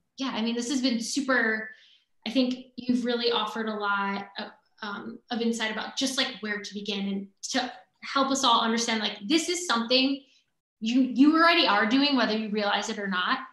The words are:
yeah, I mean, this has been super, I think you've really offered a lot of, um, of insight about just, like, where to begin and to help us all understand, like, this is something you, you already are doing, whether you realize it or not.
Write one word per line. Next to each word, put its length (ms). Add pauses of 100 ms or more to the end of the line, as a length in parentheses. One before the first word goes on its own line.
(180)
yeah, 160
I 80
mean, 140
this 140
has 120
been 180
super, 720 (580)
I 40
think 440
you've 300
really 260
offered 360
a 80
lot 520 (100)
of, 140 (300)
um, 380 (120)
of 100
insight 300
about 240
just, 220
like, 240
where 200
to 120
begin 340
and 200 (240)
to 200 (320)
help 260
us 140
all 180
understand, 380
like, 180 (100)
this 220
is 160
something 580 (560)
you, 220
you 320
already 320
are 200
doing, 320
whether 200
you 120
realize 400
it 100
or 80
not. 320 (140)